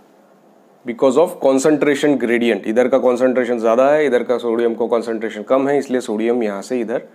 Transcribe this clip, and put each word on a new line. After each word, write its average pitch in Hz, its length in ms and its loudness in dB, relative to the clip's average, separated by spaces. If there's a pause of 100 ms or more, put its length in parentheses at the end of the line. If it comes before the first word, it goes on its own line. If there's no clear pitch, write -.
(840)
because 123 320 0
of 175 120 4 (160)
concentration 143 720 2
gradient, 117 500 0
इधर 120 200 2
का 131 100 2
concentration 123 600 0
ज़्यादा 117 300 2
है, 151 160 2
इधर 120 180 2
का 120 140 -2
sodium 117 380 -2
का 117 100 -2
concentration 110 580 -4
कम 135 260 0
है, 143 80 0
इसलिए 127 240 -2
sodium 117 420 -2
यहाँ 101 180 -6
से 127 180 -4
इधर 113 220 -4 (140)